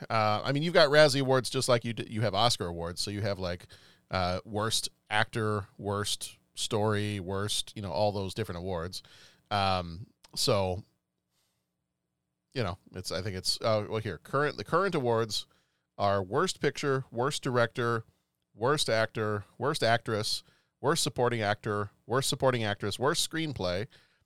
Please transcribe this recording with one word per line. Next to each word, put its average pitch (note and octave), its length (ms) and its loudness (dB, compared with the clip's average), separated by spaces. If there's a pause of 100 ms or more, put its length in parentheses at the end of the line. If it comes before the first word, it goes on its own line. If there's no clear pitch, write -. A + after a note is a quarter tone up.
Uh, G#2+ 340 2
I - 80 -2
mean, C#3+ 120 0
you've E3+ 100 -2
got E3 160 8
Razzie C#3+ 320 8
Awards C3 280 2
just C3 200 0
like A#2+ 160 4
you A#2 80 -4
d-, A#2 160 -8
you G#2+ 120 -4
have G#2+ 120 0
Oscar G#2+ 340 2
Awards. E2+ 340 -6
So G#2 100 -4
you G2+ 100 -4
have, G2 180 -2
like, F2+ 280 -6 (440)
uh, F#2 340 0
worst G#2+ 440 -2 (200)
actor, G#2+ 580 0 (100)
worst G2+ 600 -4 (180)
story, G#2 640 0
worst, G2 560 -4
you A2 60 -10
know, G2 100 -6
all G#2 200 2
those F#2+ 220 -4
different F#2 260 -6
awards. F2+ 440 -6 (480)
Um, F#2 560 -2 (280)
so, F#2+ 480 0 (1700)
you C3 100 -2
know, F2 140 -6 (180)
it's, F#2 160 -8
I E2+ 100 -4
think F#2+ 140 -6
it's, - 260 -4
uh, G#2+ 280 2
well, G#2+ 100 -2
here, G2+ 200 -6
current, C#3+ 380 -2
the - 60 -6
current F3+ 320 0
awards A#2 500 0 (520)
are G2+ 260 2
worst C3+ 380 -2
picture, C3+ 500 0
worst B2 320 -2
director, A#2 600 0 (500)
worst C#3 340 0
actor, G#2+ 540 0 (140)
worst C#3 260 -2
actress, A2+ 600 0 (360)
worst D3+ 240 0
supporting A#2+ 380 0
actor, G#2 480 0 (160)
worst C3 240 0
supporting B2+ 340 2
actress, G#2 340 -2
worst D3 320 0
screenplay, B2 580 -4 (380)